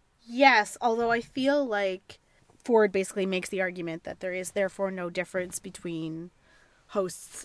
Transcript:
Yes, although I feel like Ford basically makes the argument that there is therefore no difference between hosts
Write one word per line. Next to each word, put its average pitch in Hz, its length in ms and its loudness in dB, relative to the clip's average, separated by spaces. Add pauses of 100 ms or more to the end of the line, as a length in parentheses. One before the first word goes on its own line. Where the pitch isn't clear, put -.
(280)
Yes, 233 540 4
although 233 300 2
I 233 80 2
feel 277 460 0
like 202 540 -4 (440)
Ford 220 300 6
basically 190 320 0
makes 185 240 -2
the 190 120 -4
argument 180 440 -6
that - 160 -12
there 185 120 -6
is 185 180 -6
therefore 196 380 -2
no 180 200 -6
difference 180 500 -4
between 165 720 -8 (560)
hosts - 580 -6